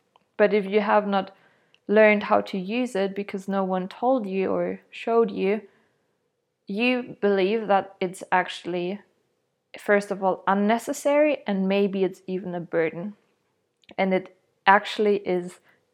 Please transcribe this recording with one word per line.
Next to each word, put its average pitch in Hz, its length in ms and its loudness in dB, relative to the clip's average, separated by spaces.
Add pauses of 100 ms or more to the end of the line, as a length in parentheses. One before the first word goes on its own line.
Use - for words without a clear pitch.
(360)
But 208 180 4
if 208 100 2
you 196 160 2
have 208 260 2
not 196 280 -2 (520)
learned 208 380 6
how 208 160 2
to 202 180 -6
use 233 360 -4
it 196 200 0
because 202 340 -8
no 196 160 -2
one 185 240 -2
told 240 380 0
you 190 240 -2
or 180 300 -4 (100)
showed 233 400 0
you, 196 320 -2 (1040)
you 247 540 -4
believe 202 460 0
that 190 340 0
it's 180 220 -6 (100)
actually, 180 680 -2 (800)
first 202 320 2
of 196 120 -6
all, 185 240 0
unnecessary, 269 1000 2
and 190 220 -2
maybe 196 360 2
it's 185 220 -4
even 185 280 -6
a 175 60 -6
burden. 165 540 -4 (840)
And 190 160 2
it 185 200 -4 (320)
actually 208 520 2
is 180 420 -6 (340)